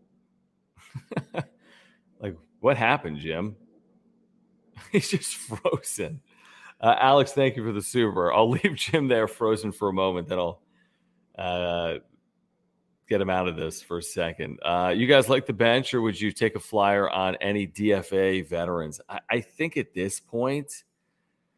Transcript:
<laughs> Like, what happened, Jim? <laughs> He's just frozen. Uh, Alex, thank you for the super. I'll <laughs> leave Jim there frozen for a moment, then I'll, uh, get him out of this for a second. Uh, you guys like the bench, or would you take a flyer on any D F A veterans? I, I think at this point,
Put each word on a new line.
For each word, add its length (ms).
<laughs> 80
Like, 160
what 160
happened, 440
Jim? 360
<laughs> 680
He's 180
just 260
frozen. 840
Uh, 180
Alex, 320
thank 240
you 80
for 80
the 100
super. 520
I'll 160
<laughs> 80
leave 180
Jim 320
there 220
frozen 420
for 160
a 60
moment, 340
then 100
I'll, 240
uh, 600
get 120
him 100
out 180
of 80
this 260
for 160
a 60
second. 580
Uh, 340
you 120
guys 200
like 200
the 60
bench, 420
or 60
would 200
you 100
take 240
a 40
flyer 500
on 280
any 280
D 260
F 220
A 280
veterans? 680
I, 100
I 120
think 360
at 180
this 240
point, 640